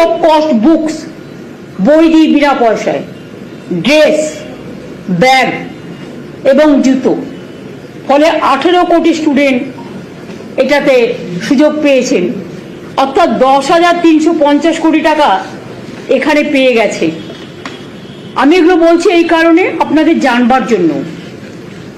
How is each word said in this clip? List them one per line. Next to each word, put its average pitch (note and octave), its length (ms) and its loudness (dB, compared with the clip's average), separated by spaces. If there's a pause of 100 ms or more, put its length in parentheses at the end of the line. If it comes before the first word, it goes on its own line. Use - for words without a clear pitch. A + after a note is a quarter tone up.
of E4 80 2 (140)
cost D#4 260 4 (140)
books, D#4 300 2 (920)
বই D#4 160 6 (100)
দিই D#4+ 200 6
বিনা C#4+ 180 2 (100)
পয়সায়, F#3 400 0 (840)
ড্রেস, D4 340 4 (1000)
ব্যাগ C4 280 4 (1000)
এবং D4+ 160 6 (180)
জুতো। C4 280 2 (920)
ফলে D4 200 4 (260)
আঠেরো F4 280 2 (100)
কোটি E4 280 4
স্টুডেন্ট C#4 400 0 (1040)
এটাতে C#4 320 2 (520)
সুযোগ D4+ 240 4 (120)
পেয়েছেন, C4 400 2 (800)
অর্থাৎ C#4 260 2 (180)
দশ C4+ 160 2 (100)
হাজার E4+ 300 4
তিনশো D#4+ 280 4 (120)
পঞ্চাশ D4 400 2
কোটি D#4 260 2
টাকা D4+ 200 2 (880)
এখানে D4 240 0 (120)
পেয়ে C4 260 2
গেছে। G3+ 260 -2 (1400)
আমি C#4 180 4
এগুলো F4 160 6 (120)
বলছি E4+ 200 4 (120)
এই E4+ 140 4
কারণে, E4 300 4 (200)
আপনাদের D4+ 320 2 (100)
জানবার B3 460 2
জন্য। F3+ 200 2 (1080)